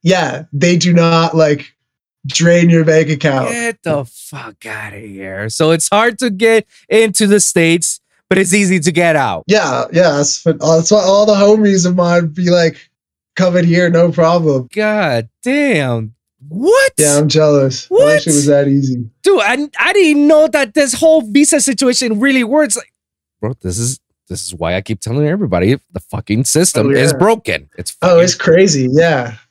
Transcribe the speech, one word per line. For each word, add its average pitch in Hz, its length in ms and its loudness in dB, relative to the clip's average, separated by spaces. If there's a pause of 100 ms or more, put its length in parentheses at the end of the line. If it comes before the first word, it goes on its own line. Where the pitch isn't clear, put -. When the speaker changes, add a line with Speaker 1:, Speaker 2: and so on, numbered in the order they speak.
Speaker 1:
yeah, 170 500 -2
they 175 240 0
do 170 160 0
not, 165 420 2
like, 151 400 -2 (520)
drain 170 440 2
your 165 140 4
bank 156 240 2
account. 139 400 -2
Speaker 2:
Get 233 340 -6
the 147 220 -4
fuck 120 600 -20
outta 107 340 -14
here. 98 520 -12
So 156 220 0
it's 165 180 -2
hard 220 300 0
to 247 100 -2
get 220 380 0 (200)
into 220 380 0
the 202 140 4
States, 165 600 0 (280)
but 185 100 2
it's 185 160 0
easy 190 240 2
to 165 140 0
get 165 240 2
out. 110 320 -2
Speaker 1:
Yeah, 147 440 0
yeah. 170 200 2
That's, 143 320 -4
that's 165 480 0
why 208 80 4
all 196 260 2
the 208 80 4
homies 202 500 2
of 180 120 -2
mine 175 320 0
be, 175 220 -4
like, 170 400 -2 (440)
coming 180 300 0
here, 170 260 2
no 170 220 2
problem. 160 600 0
Speaker 2:
God 190 560 -2 (140)
damn. 147 720 -2 (320)
What? 392 520 0
Speaker 1:
Yeah, 147 180 2
I'm 147 120 2
jealous. 143 640 0
I 359 40 -4
wish 440 100 4
Speaker 2:
What? 147 220 2
Speaker 1:
it - 0 -
was 147 200 0
that 143 220 2
easy. 131 400 -2 (140)
Speaker 2:
Dude, 381 180 2
I, 247 260 -2 (120)
I 302 160 -2
didn't 302 320 2
know 311 220 4
that 277 260 -2
this 277 180 0
whole 320 300 2
visa 285 360 2
situation 247 640 -2
really 262 240 0
works. 269 320 0
Like, - 160 -16 (480)
bro, 117 220 -6
this 92 160 -6
is, 123 200 -6 (300)
this - 180 -12
is - 80 -14
why 85 200 -4
I 98 80 -4
keep 107 180 -8
telling 135 260 -4
everybody 131 520 0 (140)
the 92 80 -10
fucking 120 440 -6
system 143 440 0
Speaker 1:
Oh, - 20 0
Speaker 2:
is 139 220 2
Speaker 1:
yeah. 139 60 -4
Speaker 2:
broken. 175 600 -2
It's - 240 -12
Speaker 1:
Oh, 175 60 2
Speaker 2:
fucking 170 160 6
Speaker 1:
it's 180 100 -2
crazy. 160 580 2
Yeah. 139 440 0 (140)